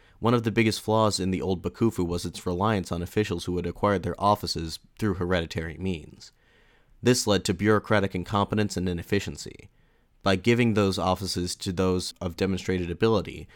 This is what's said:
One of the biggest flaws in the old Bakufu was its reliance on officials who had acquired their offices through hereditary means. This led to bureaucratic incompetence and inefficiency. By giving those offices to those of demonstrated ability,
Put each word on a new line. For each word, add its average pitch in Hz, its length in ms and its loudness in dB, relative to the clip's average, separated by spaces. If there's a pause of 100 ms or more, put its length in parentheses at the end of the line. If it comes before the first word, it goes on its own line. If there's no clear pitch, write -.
(200)
One 117 140 2
of 117 100 2
the 110 80 0
biggest 110 300 2
flaws 107 380 2
in 92 120 -2
the 92 100 0
old 87 200 -2
Bakufu 95 440 0
was 87 200 -4
its - 200 -8
reliance 92 460 0
on 87 100 -4
officials 87 440 -2
who 90 100 -2
had 87 100 -2
acquired 92 380 0
their 87 180 -4
offices 90 580 0 (180)
through 104 160 0
hereditary 85 640 -2
means. - 560 -8 (680)
This 123 240 4
led 98 200 2
to 98 80 2
bureaucratic 101 600 2
incompetence 101 600 -2
and 90 140 -2
inefficiency. - 800 -4 (520)
By 95 140 4
giving 117 380 4
those 98 260 2
offices 90 560 -2
to - 160 -6
those 92 480 0
of 87 160 -6
demonstrated 92 560 -2
ability, 98 640 0